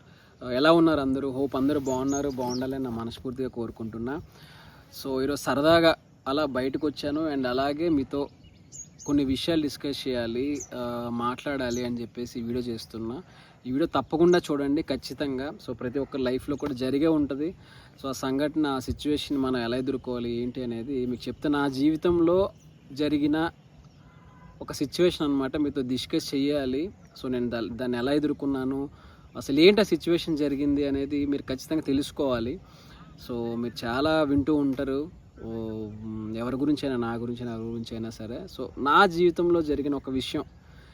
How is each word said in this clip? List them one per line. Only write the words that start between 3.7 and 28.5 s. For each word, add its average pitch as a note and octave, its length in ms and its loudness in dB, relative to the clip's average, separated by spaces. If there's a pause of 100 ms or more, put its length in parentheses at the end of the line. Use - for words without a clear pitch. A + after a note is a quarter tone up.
So, C3 220 0
ఈరోజు C#3 180 -2
సరదాగా D#3+ 540 6 (320)
అలా D3 180 2
బయటకు C3+ 420 0
వచ్చాను D3 480 -2
and C3 120 0
అలాగే C#3+ 420 0
మీతో C#3+ 400 0 (760)
కొన్ని C#3+ 200 4
విషయాలు D#3 360 0
డిస్కస్ C#3 460 -4
చేయాలి, B2 540 -2 (140)
ఆ, A#2+ 340 -6
మాట్లాడాలి B2 760 -2
అని A#2+ 160 -4
చెప్పేసి A#2+ 380 -8
ఈ A#2 40 -6
వీడియో A#2+ 200 -4
చేస్తున్నా. A2+ 600 -8 (440)
ఈ B2+ 40 -4
వీడియో C#3+ 300 0
తప్పకుండా F3 380 6
చూడండి C#3+ 420 0
ఖచ్చితంగా. C3+ 680 -4
So, G3+ 220 -10
ప్రతి B2 260 -4
ఒక్కరి C3 240 -2
లైఫ్లో B2+ 320 -2
కూడా C#3+ 180 -4
జరిగే C3 340 2
ఉంటది. D3+ 480 0 (460)
So, C3+ 60 -8
ఆ C3+ 40 -4
సంఘటన, D3 560 0
ఆ C3+ 120 0
సిచ్యువేషన్ C#3+ 580 -2
మనం C3 200 2
ఎలా A#2+ 200 -2
ఎదుర్కోవాలి B2+ 540 -2
ఏంటి B2 320 -4
అనేది B2 420 -4
మీకు A#2+ 220 -4
చెప్తే, C3 220 -4
నా C#3+ 180 2
జీవితంలో E3 840 4 (400)
జరిగిన D3 600 0 (1120)
ఒక - 100 -10
సిచ్యువేషన్ D#3+ 560 2
అన్నమాట, C#3 300 0
మీతో C#3+ 240 0
డిస్కస్ B2+ 540 -2
చేయాలి. C#3+ 560 0 (320)
So, C3 80 -4
నేను B2 180 0
దా-, A#2 280 -4
దాన్ని B2 200 -2
ఎలా B2 140 0
ఎదుర్కొన్నాను, C#3 800 0 (480)